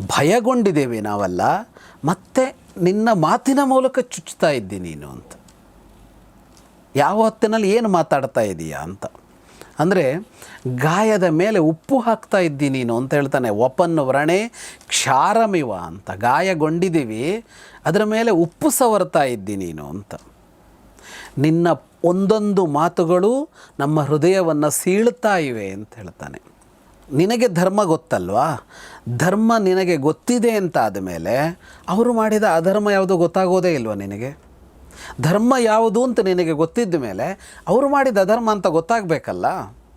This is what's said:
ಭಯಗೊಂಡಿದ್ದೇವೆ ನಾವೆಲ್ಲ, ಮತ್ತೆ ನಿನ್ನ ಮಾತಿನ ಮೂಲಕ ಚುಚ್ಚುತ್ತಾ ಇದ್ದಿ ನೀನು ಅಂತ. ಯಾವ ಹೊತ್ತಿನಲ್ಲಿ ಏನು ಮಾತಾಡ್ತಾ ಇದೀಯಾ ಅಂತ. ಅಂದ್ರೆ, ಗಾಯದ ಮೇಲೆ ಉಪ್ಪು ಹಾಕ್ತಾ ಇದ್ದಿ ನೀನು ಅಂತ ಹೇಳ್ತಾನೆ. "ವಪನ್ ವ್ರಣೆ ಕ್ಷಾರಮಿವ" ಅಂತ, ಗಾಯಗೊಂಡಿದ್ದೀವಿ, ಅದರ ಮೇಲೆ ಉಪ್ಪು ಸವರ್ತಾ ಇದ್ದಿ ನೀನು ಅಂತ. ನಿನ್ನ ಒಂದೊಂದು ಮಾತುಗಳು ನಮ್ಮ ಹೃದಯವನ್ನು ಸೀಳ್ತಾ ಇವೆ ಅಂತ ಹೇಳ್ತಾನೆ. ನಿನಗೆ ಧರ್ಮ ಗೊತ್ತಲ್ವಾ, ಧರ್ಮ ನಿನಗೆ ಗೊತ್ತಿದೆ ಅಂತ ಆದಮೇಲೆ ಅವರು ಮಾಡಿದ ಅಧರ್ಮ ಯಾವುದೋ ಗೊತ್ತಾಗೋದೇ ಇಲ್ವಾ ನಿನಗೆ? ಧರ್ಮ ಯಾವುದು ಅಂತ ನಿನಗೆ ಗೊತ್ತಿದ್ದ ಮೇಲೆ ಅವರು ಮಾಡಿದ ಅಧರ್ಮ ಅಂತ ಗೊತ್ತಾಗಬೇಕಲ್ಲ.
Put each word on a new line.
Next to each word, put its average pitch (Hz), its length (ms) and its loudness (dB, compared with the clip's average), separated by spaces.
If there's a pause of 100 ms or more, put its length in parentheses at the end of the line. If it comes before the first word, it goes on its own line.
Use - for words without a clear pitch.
ಭಯಗೊಂಡಿದ್ದೇವೆ 165 1000 0
ನಾವೆಲ್ಲ, 101 400 -2 (640)
ಮತ್ತೆ 254 580 -2 (180)
ನಿನ್ನ 208 320 2
ಮಾತಿನ 220 500 2
ಮೂಲಕ 262 360 0
ಚುಚ್ಚುತ್ತಾ - 500 -2
ಇದ್ದಿ 104 300 -4
ನೀನು 76 300 -12
ಅಂತ. 62 160 -18 (1700)
ಯಾವ 175 280 2
ಹೊತ್ತಿನಲ್ಲಿ 220 480 0
ಏನು 220 180 2
ಮಾತಾಡ್ತಾ 147 520 0
ಇದೀಯಾ 80 380 -4
ಅಂತ. 87 260 -12 (720)
ಅಂದ್ರೆ, 165 500 0 (460)
ಗಾಯದ 185 480 2
ಮೇಲೆ 185 360 2
ಉಪ್ಪು 165 400 0
ಹಾಕ್ತಾ 220 380 -2
ಇದ್ದಿ 147 320 0
ನೀನು 123 280 -2
ಅಂತ 131 160 -4
ಹೇಳ್ತಾನೆ. 135 360 0
"ವಪನ್ 131 500 2
ವ್ರಣೆ 151 480 0 (400)
ಕ್ಷಾರಮಿವ" 165 840 2
ಅಂತ, 87 380 -12
ಗಾಯಗೊಂಡಿದ್ದೀವಿ, 156 1300 0 (400)
ಅದರ 180 180 2
ಮೇಲೆ 220 280 0
ಉಪ್ಪು 175 380 0
ಸವರ್ತಾ 196 540 2
ಇದ್ದಿ 104 320 -4
ನೀನು 80 320 -8
ಅಂತ. 78 280 -12 (1200)
ನಿನ್ನ 160 300 2 (360)
ಒಂದೊಂದು 196 640 2
ಮಾತುಗಳು 180 840 0 (300)
ನಮ್ಮ 151 220 0
ಹೃದಯವನ್ನು 151 680 2
ಸೀಳ್ತಾ 208 680 0
ಇವೆ 117 320 -4
ಅಂತ 101 260 -14
ಹೇಳ್ತಾನೆ. - 580 -18 (600)
ನಿನಗೆ 220 340 2
ಧರ್ಮ 190 360 0
ಗೊತ್ತಲ್ವಾ, 131 800 -2 (520)
ಧರ್ಮ 208 420 2
ನಿನಗೆ 185 380 0
ಗೊತ್ತಿದೆ 226 540 0
ಅಂತ 190 260 -2
ಆದಮೇಲೆ 101 800 -2 (300)
ಅವರು 233 240 0
ಮಾಡಿದ 214 300 0 (120)
ಅಧರ್ಮ 196 340 2
ಯಾವುದೋ 190 280 2
ಗೊತ್ತಾಗೋದೇ 180 560 2
ಇಲ್ವಾ 110 200 -2
ನಿನಗೆ? 101 440 -10 (840)
ಧರ್ಮ 214 380 2
ಯಾವುದು 226 440 2
ಅಂತ 247 160 -2
ನಿನಗೆ 180 320 0
ಗೊತ್ತಿದ್ದ 165 440 -2
ಮೇಲೆ 123 640 -6 (100)
ಅವರು 269 220 2
ಮಾಡಿದ 269 280 2
ಅಧರ್ಮ 214 340 2
ಅಂತ 202 160 0
ಗೊತ್ತಾಗಬೇಕಲ್ಲ. 160 1080 -2 (220)